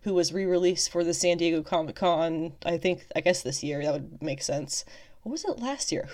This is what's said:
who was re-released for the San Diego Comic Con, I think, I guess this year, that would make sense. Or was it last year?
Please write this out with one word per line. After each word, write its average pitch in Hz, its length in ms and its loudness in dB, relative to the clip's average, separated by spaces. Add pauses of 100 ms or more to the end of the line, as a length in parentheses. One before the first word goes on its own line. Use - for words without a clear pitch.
who 202 120 -2
was 175 200 4
re-released 180 580 2
for 175 140 2
the 170 80 2
San 175 240 4
Diego 165 260 2
Comic 160 320 -2
Con, 165 580 2 (120)
I 170 120 0
think, 175 280 0 (100)
I 160 60 0
guess 175 220 4
this 135 200 -4
year, 143 200 -2
that 147 100 2
would - 280 -8
make 139 200 -4
sense. - 420 -4 (420)
Or 220 60 -6
was 330 140 -6
it - 120 -2
last 269 320 -4
year? - 240 -4